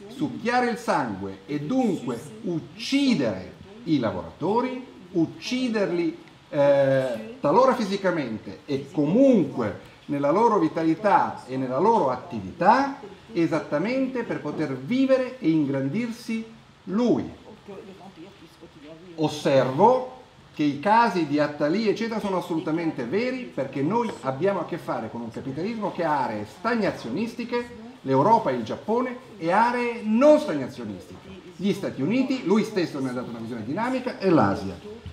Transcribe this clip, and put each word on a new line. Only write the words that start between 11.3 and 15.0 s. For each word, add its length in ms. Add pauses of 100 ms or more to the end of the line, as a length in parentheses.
e 100
nella 220
loro 320
attività, 880 (340)
esattamente 880
per 180
poter 340
vivere 640